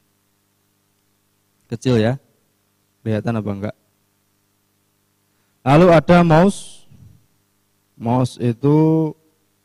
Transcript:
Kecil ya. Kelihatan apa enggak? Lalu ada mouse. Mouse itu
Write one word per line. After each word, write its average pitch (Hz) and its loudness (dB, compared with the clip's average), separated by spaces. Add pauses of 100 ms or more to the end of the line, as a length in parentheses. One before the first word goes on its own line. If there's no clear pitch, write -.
(1700)
Kecil 120 -2
ya. 120 -2 (840)
Kelihatan 110 -6
apa 104 -8
enggak? 98 -12 (1900)
Lalu 156 4
ada 165 4
mouse. 170 0 (1120)
Mouse 123 -4
itu 131 0 (880)